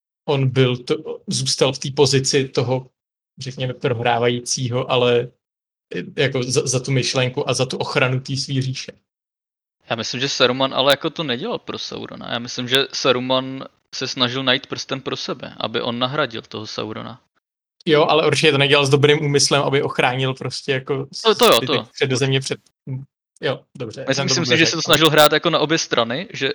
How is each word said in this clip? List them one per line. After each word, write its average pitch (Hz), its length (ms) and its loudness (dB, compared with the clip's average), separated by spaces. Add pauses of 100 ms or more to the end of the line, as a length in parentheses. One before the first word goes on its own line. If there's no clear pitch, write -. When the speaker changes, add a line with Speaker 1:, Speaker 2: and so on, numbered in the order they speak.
(280)
Speaker 1:
on 139 200 2
byl 123 280 4
to, - 500 -6
zůstal 131 460 0
v - 60 -8
té 151 180 -8
pozici 135 520 2
toho, 131 420 -2 (480)
řekněme, 127 360 -6
prohrávajícího, 120 1160 -2
ale 123 400 2 (840)
jako 135 260 0
za, 131 240 0
za 127 140 0
tu 139 100 -6
myšlenku 131 580 0
a 131 60 0
za 131 120 0
tu 135 100 -6
ochranu 131 440 0
té 135 160 -6
svý 135 260 -2
říše. 131 300 -8 (1000)
Speaker 2:
Já 117 60 -4
myslím, 117 240 -6
že 135 80 -2
Saruman 131 460 0
ale 131 180 4
jako 156 180 -2
to 170 120 -8
nedělal 151 360 -4
pro - 200 -10
Saurona. - 540 -12
Já 120 60 -4
myslím, 123 300 -8
že 135 240 2
Saruman 131 720 0 (300)
se 127 140 -8
snažil 127 340 -2
najít 127 240 0
prsten - 340 -8
pro 135 160 -6
sebe, - 400 -10
aby 117 240 -4
on 120 180 -4
nahradil 127 440 -4
toho 107 240 -12
Saurona. 117 540 -10 (680)
Speaker 1:
Jo, 151 200 4
ale 156 200 4
určitě 151 260 4
to 135 60 2
nedělal 143 280 4
s 131 40 0
dobrým 147 340 4
úmyslem, 143 380 2
aby 143 200 0
ochránil 131 520 0
prostě - 380 -6
jako 135 340 -4 (180)
Speaker 2:
To, 214 100 4
to 202 120 4
jo, 208 40 6
to 147 60 8
Speaker 1:
zbytek 131 200 0
Speaker 2:
jo. 110 80 -2
Speaker 1:
Středozemě 135 560 0
před, 135 200 -6 (800)
jo, 135 200 -2 (180)
dobře, 127 300 -10
Speaker 2:
Myslím, 135 60 2
Speaker 1:
jsem 139 80 -2
to - 20 -2
Speaker 2:
myslím 160 200 0
si, 123 40 -2
Speaker 1:
blbě - 100 4
Speaker 2:
že 165 60 6
Speaker 1:
řekl. 160 60 4
Speaker 2:
se 165 60 -2
to 156 60 -2
snažil 156 280 4
hrát 151 220 6
jako 156 180 2
na 156 80 2
obě 151 200 2
strany, 123 540 -2
že, 135 220 -4